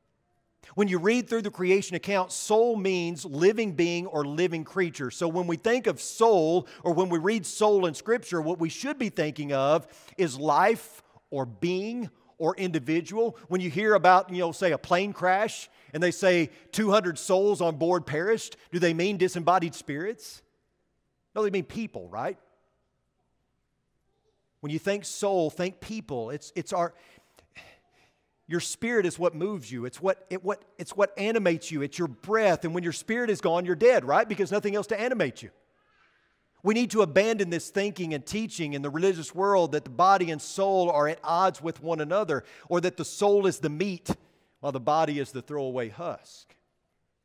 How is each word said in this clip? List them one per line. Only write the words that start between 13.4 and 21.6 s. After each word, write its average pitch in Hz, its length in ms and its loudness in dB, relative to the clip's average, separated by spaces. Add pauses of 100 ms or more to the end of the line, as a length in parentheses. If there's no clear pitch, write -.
When 185 100 0
you 180 100 -4
hear 214 240 2
about, 185 360 6
you 180 80 -6
know, 170 160 -2
say 180 180 0
a 143 60 0
plane 190 340 0
crash 185 580 -2 (240)
and 156 80 -4
they 175 100 2
say 175 380 2 (220)
two 208 200 0
hundred 180 280 2
souls 196 400 2
on 165 160 0
board 165 300 0
perished, 185 500 -2 (160)
do 170 80 -4
they 165 140 4
mean 185 240 0
disembodied 175 580 2
spirits? 165 640 -10 (960)
No, 214 80 -2
they 202 80 0
mean 190 140 -2